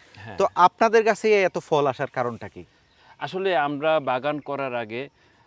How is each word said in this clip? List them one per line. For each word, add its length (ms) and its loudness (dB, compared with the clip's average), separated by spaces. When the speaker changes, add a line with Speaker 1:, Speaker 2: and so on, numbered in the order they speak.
Speaker 1:
হ্যাঁ। 220 -18
Speaker 2:
তো 180 0
আপনাদের 500 4
গাছে 380 2
এত 160 0
ফল 280 0
আসার 200 -2
কারণটা 420 -6
কি? 160 -18
Speaker 1:
আসলে 380 -4
আমরা 440 0
বাগান 380 -4
করার 360 -8
আগে, 340 -8